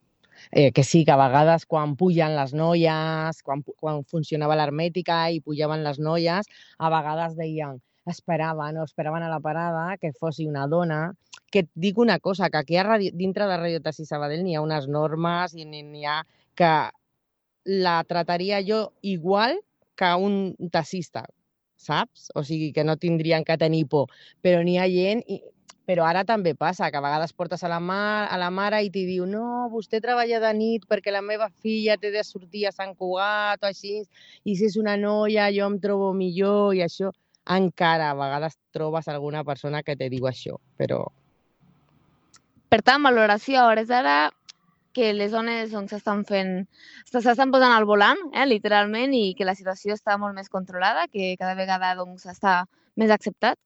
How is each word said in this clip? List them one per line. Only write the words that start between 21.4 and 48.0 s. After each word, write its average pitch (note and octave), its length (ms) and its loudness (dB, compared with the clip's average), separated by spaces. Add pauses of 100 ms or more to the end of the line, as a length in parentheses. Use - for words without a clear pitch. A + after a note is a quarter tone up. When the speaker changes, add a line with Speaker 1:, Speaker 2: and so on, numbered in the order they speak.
Speaker 1:
saps? - 580 -4
O D3+ 80 -4
sigui, D#3 320 -4
que D#3 80 2
no D#3 140 0
tindrien D#3+ 500 0
que E3 100 0
tenir D#3+ 300 2
por. C#3 240 0 (320)
Però F3+ 200 6
n'hi F3 160 2
ha F#3 120 2
gent, F#3+ 360 2
i, G3 120 -8 (480)
però F3 160 2
ara F3 240 2
també G3 320 0
passa, E3+ 320 -2
que C#3+ 80 -4
a C#3 60 -6
vegades D#3 280 -2
portes F3 300 -8
a F3 80 -2
la E3+ 80 -2
ma-, G3+ 480 -2
a F#3 140 -4
la F3 100 -2
mare G#3 320 0
i G3+ 80 -6
t'hi F#3 160 -4
diu, F3+ 180 -4
"No, A#3+ 460 -6
vostè A3 320 -6
treballa A#3 400 0
de A3 140 2
nit A3 300 -2
perquè G3+ 280 0
la G3 80 -2
meva G#3+ 240 -2 (160)
filla G#3+ 340 0
té G#3 140 -6
de G#3 160 -2
sortir G3 400 -8
a F#3+ 80 -4
Sant G3 240 -8
Cugat G3+ 640 -2
o G3+ 80 0
així, G3+ 300 -8 (420)
i G3+ 160 -2
si A3 80 4
és F#3 80 0
una G#3 240 0
noia G#3 560 2
jo G3+ 160 0
em G3+ 80 -4
trobo G3 340 0
millor", G3 640 2
i F3+ 80 2
això... F#3 300 -4 (340)
Encara E3 640 2
a C#3 80 -4
vegades C#3+ 400 -4 (160)
trobes D#3 320 -4
alguna D3 400 -6
persona D3 340 -6
que D3 140 -6
te C3 160 -6
diu C3 160 -2
això, - 320 -8 (180)
però - 280 -2 (1600)
Speaker 2:
Per A3 160 4
tant, C#4 160 6
valoració A#3 560 4
a B3 140 8
hores A3 180 2
d'ara, C#4+ 400 2 (640)
que A3 200 2
les G3+ 180 -2
dones, A3+ 400 -4
doncs, G3+ 220 -8
s'estan G#3 340 -4
fent, F#3+ 260 0 (520)
se-, B3+ 160 -2
s'estan B3 320 2
posant B3+ 220 8
al G#3+ 140 6
volant, G#3 300 6 (140)